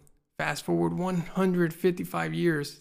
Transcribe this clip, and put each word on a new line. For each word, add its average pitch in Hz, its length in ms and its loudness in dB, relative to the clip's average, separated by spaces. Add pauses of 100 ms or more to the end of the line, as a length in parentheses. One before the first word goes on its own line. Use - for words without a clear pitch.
(380)
Fast 151 280 -4
forward 170 300 2
one 180 240 0
hundred 180 540 2
fifty-five 170 640 -2
years, 160 460 0